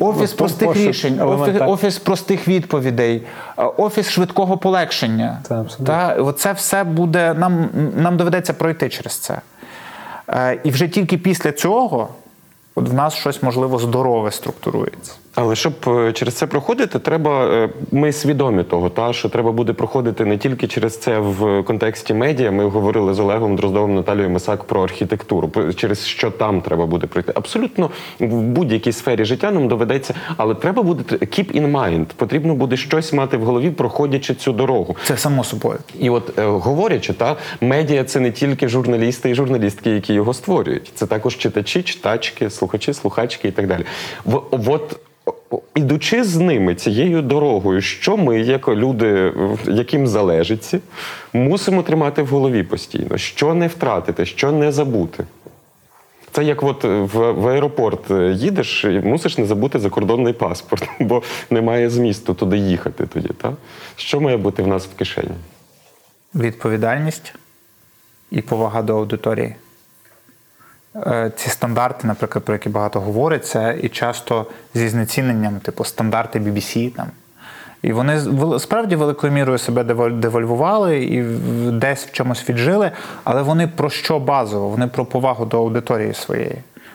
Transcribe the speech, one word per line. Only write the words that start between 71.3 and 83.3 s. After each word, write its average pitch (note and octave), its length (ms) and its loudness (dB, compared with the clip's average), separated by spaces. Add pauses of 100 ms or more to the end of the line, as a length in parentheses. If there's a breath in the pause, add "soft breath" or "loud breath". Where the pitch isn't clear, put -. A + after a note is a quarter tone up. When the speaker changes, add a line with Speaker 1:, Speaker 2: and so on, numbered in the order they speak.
Speaker 1:
ці - 140 -4
стандарти, A#2+ 560 -2
наприклад, G#2+ 380 -2
про G#2+ 100 0
які G2+ 140 -4
багато G#2 320 -2
говориться, A2+ 720 0
і C3 160 -4
часто A#2 580 -2 (280 loud breath)
зі A#2 140 2
знеціненням, A2 720 0
типу, - 240 -6
стандарти A2+ 560 -2
B G#2 120 -2
B - 40 -2
C, A#2 340 -4
там. - 160 -10 (760 loud breath)
І A#2+ 100 0
вони C#3 280 2
з-, C#3 60 -2
вел-, C#3 320 2
справді G#3 380 0
великою D3 360 0
мірою C3 260 2
себе A#2+ 240 0
деваль-, A#2+ 380 0
девальвували B2+ 840 2
і B2 180 0
в-, A#2 500 -2
десь C3+ 340 -2
в - 60 -18
чомусь B2 360 -2
віджили, D#3 420 2 (340 loud breath)
але B2 180 2